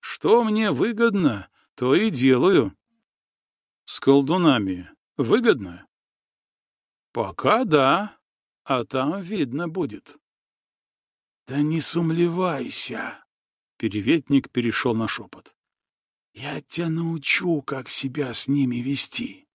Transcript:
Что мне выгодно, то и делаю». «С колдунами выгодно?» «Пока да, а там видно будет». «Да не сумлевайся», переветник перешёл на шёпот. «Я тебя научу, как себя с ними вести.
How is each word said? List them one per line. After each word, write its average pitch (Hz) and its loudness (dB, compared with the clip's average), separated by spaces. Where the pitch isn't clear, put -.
Что 226 2
мне 214 0
выгодно, 190 0
то 127 2
и 214 2
делаю». 131 4
«С - -8
колдунами 135 2
выгодно?» 127 0
«Пока 123 0
да, 156 2
а 123 -2
там 139 -4
видно 170 -4
будет». 160 -8
«Да 139 -2
не 156 0
сумлевайся», 170 -2
переветник 131 0
перешёл 120 -2
на 113 -2
шёпот. - -14
«Я 147 -10
тебя 170 -6
научу, 165 -2
как 135 -8
себя 131 -4
с - -2
ними 135 2
вести. - -4